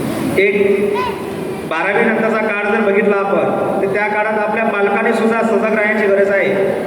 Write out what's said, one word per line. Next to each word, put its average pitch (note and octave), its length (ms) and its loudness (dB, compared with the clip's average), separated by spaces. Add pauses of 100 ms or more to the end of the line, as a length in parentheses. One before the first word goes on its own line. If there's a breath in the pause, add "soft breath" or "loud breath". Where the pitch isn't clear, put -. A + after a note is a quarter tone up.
(420)
एक G3 360 2 (920)
बारावी G3 340 0
नंतरचा A3 420 0
काळ G#3 260 -2
जर G#3 200 2
बघितला G3+ 240 2
आपण, G3 520 0 (140)
तर G3 120 -2
त्या G#3 120 0
काळात G#3+ 320 -2
आपल्या G#3+ 260 -2
पालकांनी G#3 480 0
सुद्धा A3+ 300 2
सजग A3 360 0
राहण्याची G#3+ 280 0
गरज G3 240 2
आहे G3 240 2 (320)